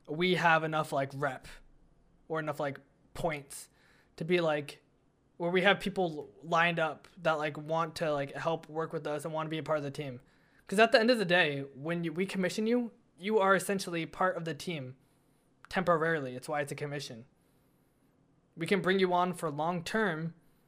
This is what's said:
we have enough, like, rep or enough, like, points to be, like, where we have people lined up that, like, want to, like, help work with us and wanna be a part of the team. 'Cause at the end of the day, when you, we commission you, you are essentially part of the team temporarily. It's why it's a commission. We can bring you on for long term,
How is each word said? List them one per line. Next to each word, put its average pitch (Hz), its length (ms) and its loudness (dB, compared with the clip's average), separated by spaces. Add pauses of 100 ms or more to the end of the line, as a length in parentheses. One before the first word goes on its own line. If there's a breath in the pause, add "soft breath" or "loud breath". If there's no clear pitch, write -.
we 175 280 2
have 160 280 6
enough, 156 260 -2
like, 139 240 0
rep 135 320 -4 (800)
or 160 120 -4
enough, 151 200 -4
like, 143 220 -4 (320)
points - 560 -6 (480 soft breath)
to 170 80 -8
be, 175 160 2
like, 151 400 -2 (560)
where 170 140 -2
we 180 100 4
have 190 200 4
people 175 500 -2 (120)
lined 165 360 2
up 156 300 -4 (120)
that, 160 160 2
like, 151 220 -4
want 160 380 -2
to, 160 140 0
like, 143 240 -2
help 156 360 -4
work 160 240 -4
with 151 120 -8
us 147 200 -4
and 160 80 -6
wanna 156 160 -4
be 156 80 -4
a 156 40 -6
part 156 140 0
of 143 80 -4
the 143 60 -6
team. 135 320 -10 (440 soft breath)
'Cause 190 120 0
at 226 140 6
the 254 60 8
end 226 120 6
of 240 80 4
the 190 80 0
day, 151 480 4
when 170 280 -4
you, 165 80 -4
we 170 140 -2
commission 190 420 -2
you, 240 260 0 (260)
you 208 200 0
are 190 160 6
essentially 180 520 -2
part - 280 0
of 165 120 -6
the 160 80 -4
team 135 420 -8 (720)
temporarily. 160 680 2
It's 127 140 -10
why 147 140 -2
it's 143 100 -6
a 135 40 -6
commission. 143 500 -8 (1300)
We 160 100 -4
can 196 140 2
bring 180 180 4
you 185 140 4
on 180 220 2
for 165 160 -4
long 165 340 -2
term, 165 480 -2 (360)